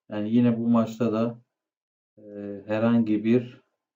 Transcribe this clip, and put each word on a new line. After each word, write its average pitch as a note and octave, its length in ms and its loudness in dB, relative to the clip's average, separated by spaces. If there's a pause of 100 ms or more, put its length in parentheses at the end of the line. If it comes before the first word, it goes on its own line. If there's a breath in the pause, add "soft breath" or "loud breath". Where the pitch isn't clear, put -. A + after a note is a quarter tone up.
Yani G#2+ 240 -4
yine A#2+ 260 4
bu A#2 80 -2
maçta A#2 460 0
da, A#2 280 -2 (760)
e, G#2+ 60 -20 (420)
herhangi G#2+ 580 0
bir, A#2+ 380 0 (340)